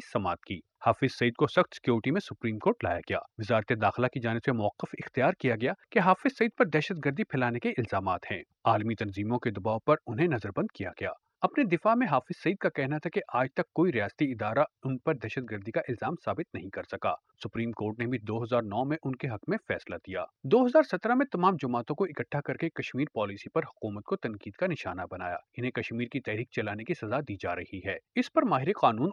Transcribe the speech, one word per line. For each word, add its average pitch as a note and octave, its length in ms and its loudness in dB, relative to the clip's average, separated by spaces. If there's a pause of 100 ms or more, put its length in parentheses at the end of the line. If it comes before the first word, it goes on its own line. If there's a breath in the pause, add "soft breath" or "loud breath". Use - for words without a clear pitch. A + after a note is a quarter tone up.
(140)
سماعت F#2 280 0
کی۔ - 140 -8 (300)
حافظ B2 340 2
سعید A#2+ 140 2
کو C#3+ 140 2
سخت - 280 2
سیکیورٹی A#2+ 360 2
میں F#3+ 100 0
سپریم G#2+ 360 -6
کورٹ - 260 0
لایا F2 160 0
گیا۔ F#2 180 -2 (200)
وزارت A2 340 2 (100)
داخلہ A#2 260 4
کی C3 120 -4
جانب A#2 260 0
سے C#3 60 2
موقف G#2+ 420 0
اختیار - 460 0
کیا B2 160 2
گیا B2 180 0 (180)
کہ A3 80 4
حافظ F#3 380 4
سعید A3+ 200 2
پر B3 80 6
دہشت D#3 400 0
گردی D3 180 0
پھیلانے B2 360 0
کے A#3 100 -2
الزامات G2 520 -2 (100)
ہیں۔ F2 120 -6 (220)
عالمی A2 300 2
تنظیموں G#2 440 -2
کے A#2+ 120 -2
دباؤ G#2 280 -2
پر D3+ 160 4 (120)
انہیں A#2+ 200 2
نظر A2+ 280 -2
بند G3+ 200 0
کیا F2 140 -6 (120)
گیا۔ F#2+ 80 -4 (320)
اپنے - 220 2
دفاع G3 320 2
میں B3 120 0
حافظ - 360 -2
سعید D3 140 0
کا - 120 0
کہنا D3 280 -2
تھا - 120 -4
کہ G3+ 120 -2 (120)
آج B2+ 200 2
تک - 200 -4
کوئی E3+ 180 4
ریاستی B2 400 0
ادارہ A2+ 320 0 (200)
ان C3 140 -2
پر D#3+ 160 0
دہشت A2+ 380 -6
گردی G#2 200 -8
کا D#3+ 80 0
الزام B2+ 340 -4 (120)
ثابت G#2+ 300 -4
نہیں F#2+ 140 -8
کر F#2+ 140 -8
سکا۔ G2 300 -4 (300)
سپریم A2+ 280 -4
کورٹ A2 280 -4
نے A#2 80 -2
بھی B2+ 100 -2
دو A2 260 -4
ہزار A#2+ 180 0
نو A2 240 -2
میں D3 180 -2
ان C3 120 -4
کے D3 120 -6
حق A2+ 200 -6
میں G3+ 100 0 (100)
فیصلہ - 280 -4
دیا۔ F#2 280 -6 (200)
دو A#3 220 6
ہزار C#4+ 180 6
سترہ A3 300 0
میں C4+ 180 4
تمام F#3 220 6
جماعتوں B2 420 -2
کو G3 80 0
اکٹھا D3 380 -4
کر - 120 -4
کے E3 160 -4
کشمیر - 440 -4
پالیسی G2+ 360 -4
پر E3 140 0
حکومت G#2 400 -8
کو - 120 -4
تنقید G#2+ 380 -6
کا F3+ 140 -2
نشانہ F#2 340 -4 (100)
بنایا۔ F2 240 -6 (220)
انہیں B2 140 -2
کشمیر A#2+ 360 -4
کی C#3 120 -4
تحریک A2+ 320 -4
چلانے G#2+ 320 -4
کی F3 100 -4
سزا A#2 260 -4
دی B2+ 160 -6
جا F2 200 -4
رہی F2+ 320 -8
ہے۔ F#2 100 -4 (180)
اس - 180 0
پر D#4+ 100 4
ماہر D#3 380 4
قانون B2+ 320 6